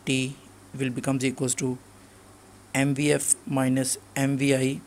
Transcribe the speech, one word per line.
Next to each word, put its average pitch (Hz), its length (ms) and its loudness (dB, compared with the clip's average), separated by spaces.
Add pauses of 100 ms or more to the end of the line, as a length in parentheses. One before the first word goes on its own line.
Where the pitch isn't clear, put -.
T 131 300 -2 (440)
will 131 120 -2
becomes 131 340 -2
equals 131 300 -2
to 127 220 -4 (960)
M 139 200 2
V 147 180 2
F - 220 0 (120)
minus 131 520 0 (180)
M 139 200 2
V 139 180 4
I 131 320 0